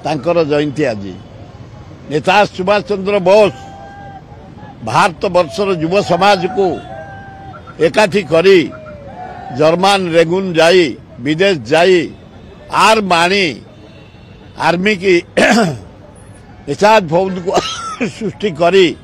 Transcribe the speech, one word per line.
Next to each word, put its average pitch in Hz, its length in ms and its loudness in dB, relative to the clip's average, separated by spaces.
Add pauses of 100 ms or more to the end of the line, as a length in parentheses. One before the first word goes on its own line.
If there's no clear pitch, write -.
ତାଙ୍କର 156 420 -2
ଜୟନ୍ତୀ 147 400 -2
ଆଜି। 98 300 -6 (920)
ନେତା 156 260 0 (200)
ସୁଭାଷ 196 320 0
ଚନ୍ଦ୍ର 202 320 -4
ବୋଷ 190 340 4 (1300)
ଭାରତ 151 440 0
ବର୍ଷର 180 480 0
ଯୁବ 160 260 -4
ସମାଜକୁ 185 680 0 (1120)
ଏକାଠି 190 440 2
କରି 165 360 4 (1000)
ଜର୍ମାନ 175 420 2 (160)
ରେଗୁନ 170 380 2
ଯାଇ, 165 320 4 (340)
ବିଦେଶ 160 380 0 (100)
ଯାଇ, 170 320 4 (800)
ଆର୍ମ 202 340 2
ଆଣି, 180 320 2 (1120)
ଆର୍ମି 175 380 0
କି 180 200 2 (760)
<clears throat> - 760 -20
ନିଷାଦ 202 400 4
ଫୌଜକୁ 185 440 -2 (300)
<laughs> 1077 340 -8
ସୃଷ୍ଟି 208 360 -6
କରି 175 360 2 (160)